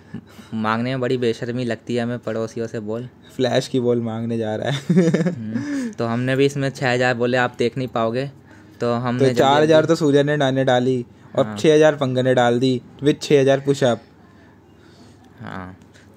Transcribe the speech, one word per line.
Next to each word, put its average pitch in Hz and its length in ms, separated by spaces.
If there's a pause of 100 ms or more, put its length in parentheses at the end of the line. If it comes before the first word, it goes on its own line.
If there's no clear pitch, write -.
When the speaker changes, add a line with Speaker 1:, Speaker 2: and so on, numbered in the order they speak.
(540)
Speaker 1:
मांगने 110 360
में 131 100
बड़ी 123 160
बेशर्मी 120 480
लगती 117 320
है 120 60
हमें 120 160
पड़ोसियों 113 480
से 117 140
बॉल। 113 280 (280)
Speaker 2:
फ्लैश 123 320
की 131 120
बॉल 120 200
मांगने 117 380
जा 110 180
रहा - 140
है। 139 120
<laughs> 170 500
Speaker 1:
हम्म, 240 580
तो 120 160
हमने 127 300
भी 139 100
इसमें 139 240
छः 131 220
हज़ार 127 220
बॉलें 123 240
आप 123 200
देख 120 200
नहीं 127 100
पाओगे, 120 420 (500)
तो 120 120
हमने 123 260
Speaker 2:
तो 131 60
Speaker 1:
जल्दी 123 140
Speaker 2:
चार 143 240
हज़ार 156 180
Speaker 1:
जल्दी 156 80
Speaker 2:
तो 165 60
सूर्या 143 280
ने 147 140
डाने 135 280
डाली 127 420 (320)
और 135 80
Speaker 1:
हाँ। 107 100
Speaker 2:
छः 151 180
हज़ार 151 200
पंकज 131 240
ने 127 160
डाल 120 260
दी 127 220 (220)
with 151 180
छः 147 180
हज़ार 135 200
पुशअप। 139 420 (1400)
Speaker 1:
हाँ, 98 380 (380)